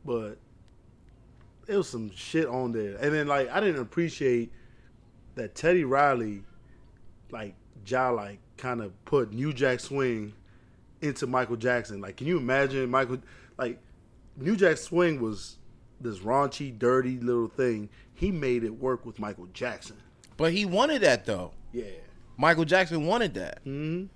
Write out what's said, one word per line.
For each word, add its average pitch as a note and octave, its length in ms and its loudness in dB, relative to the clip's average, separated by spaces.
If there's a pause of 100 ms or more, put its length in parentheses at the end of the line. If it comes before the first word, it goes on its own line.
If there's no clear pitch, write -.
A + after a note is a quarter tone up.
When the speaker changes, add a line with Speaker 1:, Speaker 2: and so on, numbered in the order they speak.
Speaker 1:
but A2+ 360 -6 (1300)
it G3+ 100 0
was F#3 100 0
some A2+ 280 -8
shit D#3+ 320 -2
on B2 240 -2
there. G#2+ 240 -4
And C#3+ 180 0
then, D3+ 140 0
like, C#3 240 2
I E3 80 0
didn't F3 220 0
appreciate B2 680 0 (840)
that A#2 180 -10
Teddy F3 300 4
Riley, B2+ 580 2 (880)
like, A2 240 -10 (320)
Ja, B2+ 240 2
like, G#2 300 -2 (180)
kinda A#2+ 320 -6 (160)
put B2 260 2
New C3+ 220 -4
Jack B2+ 260 2
Swing A#2 540 -2 (680)
into C#3 260 -2
Michael B2 300 0
Jackson. A2+ 440 0
Like, G2 160 -12
can B2+ 80 -8
you F3 120 2
imagine C3 520 2
Michael, B2+ 300 2 (400)
like, B2 200 -4 (580)
New D#3 180 0
Jack F3+ 220 6
Swing E3+ 440 2
was A2 360 -6 (440)
this A2 180 -8
raunchy, C3+ 600 0
dirty B2+ 400 4
little A#2+ 280 0
thing. A2 420 0 (240)
He G3 180 -2
made C3 320 0
it A2 160 -2
work B2+ 260 -2
with A2+ 140 -14
Michael G#2 340 -8
Jackson. G#2+ 440 -8 (400)
Speaker 2:
But E3 160 2
he G3+ 120 0
wanted A#3+ 360 2
that, C3+ 240 6
though. F#2 260 -4 (220)
Speaker 1:
Yeah. A#2+ 100 -6 (540)
Speaker 2:
Michael D#3+ 280 6
Jackson E3 400 2
wanted G3 300 0
that. F#2 300 -8
Speaker 1:
Mm-hmm. D#3 400 -6 (100)